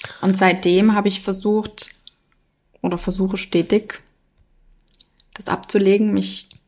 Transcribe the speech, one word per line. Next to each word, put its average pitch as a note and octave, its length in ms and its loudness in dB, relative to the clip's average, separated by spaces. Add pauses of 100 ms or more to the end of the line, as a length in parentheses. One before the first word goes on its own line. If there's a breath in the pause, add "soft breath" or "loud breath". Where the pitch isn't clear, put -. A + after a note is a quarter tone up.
(220 loud breath)
Und F#3+ 160 2
seitdem F#3+ 560 4
hab G#3 120 0
ich F#3+ 160 0
versucht G#3 720 -4 (880)
oder F3+ 160 -2
versuche F#3+ 400 -2
stetig, - 640 -2 (1300)
das F#3+ 120 -12
abzulegen, G3+ 680 2
mich - 360 -4 (180)